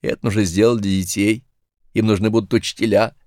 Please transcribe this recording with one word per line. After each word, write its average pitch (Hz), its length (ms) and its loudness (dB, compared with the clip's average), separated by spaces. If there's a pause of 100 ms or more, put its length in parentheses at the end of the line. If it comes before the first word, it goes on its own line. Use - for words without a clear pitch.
Это - 240 -6
нужно 104 180 0
сделать 104 380 2
для 98 100 -2
детей. 98 520 -2 (500)
Им 110 140 0
нужны 104 220 2
будут 110 240 0
учителя. 110 600 0 (120)